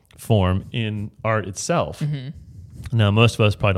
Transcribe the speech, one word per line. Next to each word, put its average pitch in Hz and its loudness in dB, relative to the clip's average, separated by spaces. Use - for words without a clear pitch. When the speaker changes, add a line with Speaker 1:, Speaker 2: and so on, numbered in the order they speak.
Speaker 1:
form 95 2
in 107 -4
art 110 0
itself. 101 -4
Speaker 2:
Mm-hmm. - -8
Speaker 1:
Now, 104 4
most 113 4
of - -2
us 104 4
probably 101 0